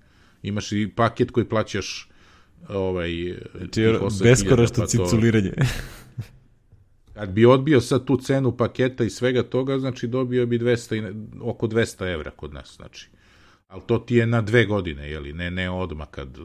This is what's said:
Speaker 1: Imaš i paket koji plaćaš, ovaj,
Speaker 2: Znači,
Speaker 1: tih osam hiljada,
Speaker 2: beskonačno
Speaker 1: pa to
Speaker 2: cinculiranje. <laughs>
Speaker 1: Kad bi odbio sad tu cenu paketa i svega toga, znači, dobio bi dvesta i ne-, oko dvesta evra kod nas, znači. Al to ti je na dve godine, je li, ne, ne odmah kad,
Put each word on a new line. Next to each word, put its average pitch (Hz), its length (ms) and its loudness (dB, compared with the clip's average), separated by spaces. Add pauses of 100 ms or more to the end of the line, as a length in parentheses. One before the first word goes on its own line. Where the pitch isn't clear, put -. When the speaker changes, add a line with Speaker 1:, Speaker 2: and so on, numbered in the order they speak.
(440)
Speaker 1:
Imaš 101 280 -6
i 104 240 -2
paket 117 360 0
koji 107 140 0
plaćaš, - 640 -4 (600)
ovaj, 92 420 -2 (460)
Speaker 2:
Znači, 90 140 -12
Speaker 1:
tih 110 160 2
osam 104 300 0
hiljada, 92 60 2
Speaker 2:
beskonačno 117 520 6
Speaker 1:
pa 110 60 2
to - 60 -2
Speaker 2:
cinculiranje. 113 720 2
<laughs> - 40 -2 (1600)
Speaker 1:
Kad 104 120 -6
bi 107 160 6
odbio 135 360 6
sad 127 240 0
tu 135 120 2
cenu 135 360 0
paketa 123 500 -2
i 104 60 0
svega 127 340 0
toga, 131 360 -2
znači, 123 280 -6
dobio 123 380 0
bi 120 120 0
dvesta 117 380 0
i 107 60 -4
ne-, 104 100 -10 (300)
oko 117 260 -4
dvesta 107 400 -2
evra 78 240 -6
kod 73 220 -14
nas, - 220 -18
znači. - 340 -20 (580)
Al 92 140 -16
to - 180 0
ti - 160 -4
je 117 120 4
na 117 140 2
dve 107 240 2
godine, 87 440 -4
je 76 100 -8
li, 73 140 -12
ne, 87 180 -6
ne 92 180 -4
odmah 87 400 -6
kad, 67 360 -14